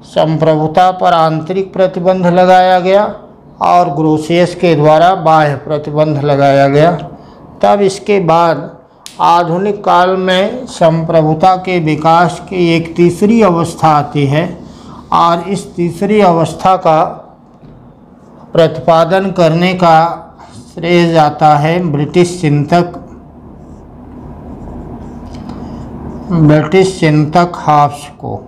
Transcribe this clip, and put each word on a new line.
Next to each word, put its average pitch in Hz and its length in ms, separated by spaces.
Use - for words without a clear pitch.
संप्रभुता 156 880
पर 180 200
आंतरिक 165 600
प्रतिबंध 185 560
लगाया 185 520
गया 190 240
और 175 300
ग्रोशियस 160 640
के 170 200
द्वारा 156 460
बाह्य 156 380
प्रतिबंध 151 680
लगाया 139 440
गया। 147 220
तब 202 200
इसके 196 400
बाद 165 480
आधुनिक 175 640
काल 180 340
में 196 500
संप्रभुता 165 920
के 185 240
विकास 160 680
की 180 220
एक 165 260
तीसरी 202 480
अवस्था 165 460
आती 147 380
है 156 200
और 170 340
इस - 280
तीसरी 190 460
अवस्था 175 560
का 160 240
प्रतिपादन 165 800
करने 175 440
का 165 420
श्रेय 170 460
जाता 151 440
है 151 160
ब्रिटिश 175 380
चिंतक, 156 520
ब्रिटिश 160 680
चिंतक 156 580
हॉब्स 147 480
को। 113 160